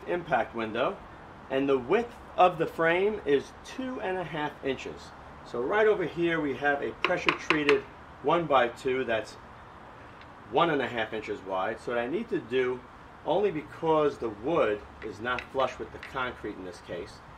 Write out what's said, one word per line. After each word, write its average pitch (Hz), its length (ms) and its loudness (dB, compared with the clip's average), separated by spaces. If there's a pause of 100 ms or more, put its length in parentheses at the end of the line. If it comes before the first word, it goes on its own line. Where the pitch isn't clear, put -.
impact 156 480 0
window, 117 420 0 (520)
and 139 200 2
the 135 80 6
width 180 360 2 (240)
of 175 200 8
the 160 80 2
frame 175 600 2
is 135 260 4 (120)
two 254 380 -6
and 185 160 -2
a 180 60 -2
half 156 280 -4 (140)
inches. 104 360 -4 (480)
So 120 120 -2
right 202 260 4
over 185 160 4
here 165 380 2
we 143 140 0
have 143 260 2
a 117 100 -2 (120)
pressure 175 280 2
treated 143 520 2 (400)
one 160 220 4
by 131 220 6
two 131 380 -2
that's 110 280 -2 (1160)
one 160 200 4
and 143 100 2
a 117 60 0
half 113 260 -2
inches 107 280 -4
wide. 95 380 -2
So 123 140 -4
what 120 80 2
I 120 60 -2
need 202 220 -4
to 185 100 0
do, 127 400 0 (460)
only 190 260 4
because 151 640 2
the 117 120 -2
wood 110 520 2 (240)
is 101 160 -8
not 123 180 -2 (140)
flush 131 260 0
with 117 140 -8
the 107 60 -12
concrete 117 580 -6
in 92 80 -10
this 87 200 -12
case, 87 280 -8 (240)